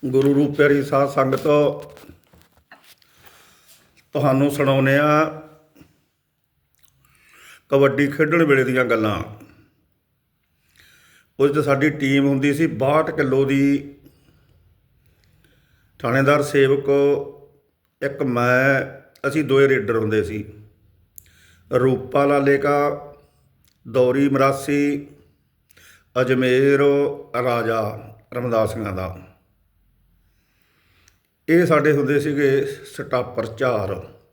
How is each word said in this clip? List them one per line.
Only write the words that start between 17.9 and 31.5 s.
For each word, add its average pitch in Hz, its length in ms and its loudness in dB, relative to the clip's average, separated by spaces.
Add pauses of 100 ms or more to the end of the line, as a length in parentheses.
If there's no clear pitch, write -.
ਇੱਕ, 139 200 -6
ਮੈਂ, 127 640 2 (420)
ਅਸੀਂ 147 160 -2
ਦੋਏ 135 240 4
ਰੇਡਰ 117 280 0
ਹੁੰਦੇ 110 260 0
ਸੀ। 104 220 -6 (1300)
ਰੂਪਾ 131 520 0
ਲਾਲੇ 143 340 2
ਕਾ, 143 540 -2 (760)
ਦੌਰੀ 127 400 2
ਮਰਾਸੀ, 139 800 -2 (1120)
ਅਜਮੇਰ 127 600 2 (640)
ਰਾਜਾ 113 720 -4 (200)
ਰਮਦਾਸੀਆਂ 113 580 -2
ਦਾ। 92 260 -8 (2250)
ਇਹ 170 180 4